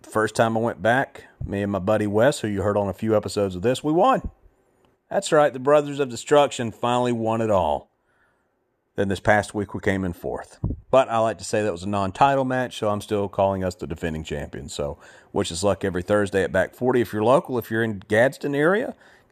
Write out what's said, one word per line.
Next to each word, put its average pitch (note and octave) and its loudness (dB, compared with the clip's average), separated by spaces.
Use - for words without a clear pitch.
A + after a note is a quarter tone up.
first G#2+ -2
time A2+ 2
I A2+ 0
went A2+ -4
back, A#2+ 0
me G2+ -4
and G2+ -2
my G2 -2
buddy G#2+ 0
Wes, A2 2
who A2 -4
you G2+ -2
heard G2+ 0
on G2+ 0
a - -6
few A2 0
episodes G2 -2
of F2+ -8
this, B2 0
we D3+ -2
won. G#3 2
That's - -2
right, D3 6
the B2 -10
Brothers C#3+ 2
of C3+ -2
Destruction B2 2
finally B2 0
won A2+ -2
it A2 0
all. E2 2
Then G2+ 0
this G2 -2
past G#2 2
week, G2+ -6
we G2 -8
came F#2+ 0
in F2+ -4
fourth. - -10
But C3 4
I A2+ 0
like A2 0
to - -14
say G#2+ 0
that G#2 0
was E2+ -8
a F#2+ -8
non-title G#2 2
match, B2+ -4
so G#2+ 0
I'm G#2 -2
still G2+ -2
calling G2 0
us F2+ -2
the - -10
defending D#2+ -6
champions. D2 -10
So D2 -6
wish - -2
us E2+ -6
luck G2 0
every F2+ -4
Thursday G2+ 0
at C2+ -4
Back F#2 0
Forty. B2 0
If A2 -2
you're G#2+ -2
local, C3 2
if A2+ -6
you're A2 0
in G#2+ -4
Gadsden C3+ 0
area, G3 0